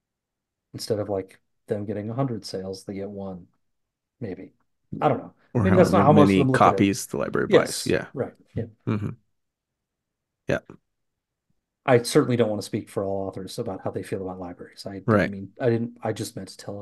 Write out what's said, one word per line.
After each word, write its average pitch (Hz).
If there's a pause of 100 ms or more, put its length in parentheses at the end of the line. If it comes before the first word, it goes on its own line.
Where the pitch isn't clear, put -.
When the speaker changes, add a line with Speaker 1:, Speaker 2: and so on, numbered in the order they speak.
(720)
Speaker 1:
instead 113
of, 104
like, 95 (280)
them 104
getting 104
a 113
hundred 123
sales, 95
they 104
get 98
one, 98 (720)
maybe. 92 (480)
I 151
don't 127
know. - (200)
Speaker 2:
Or 117
Speaker 1:
Maybe 92
that's -
not -
Speaker 2:
however 101
Speaker 1:
how 147
most 98
of 95
Speaker 2:
many -
Speaker 1:
them 131
look 127
at 90
it. 98
Speaker 2:
copies 98
the -
library 65
buys. 196
Speaker 1:
Yes, -
Speaker 2:
Yeah. -
Speaker 1:
right, 131 (220)
yeah. 113 (240)
Speaker 2:
Mm-hmm. 101 (1400)
Yeah. - (1300)
Speaker 1:
I 123
certainly 123
don't 113
wanna 104
speak -
for 104
all 98
authors 95
about 95
how 101
they 98
feel 98
about 92
libraries. -
I 98
didn't 92
Speaker 2:
Right. 101
Speaker 1:
mean, 98
I 131
didn't, 117
I 110
just 104
meant 95
to -
tell 101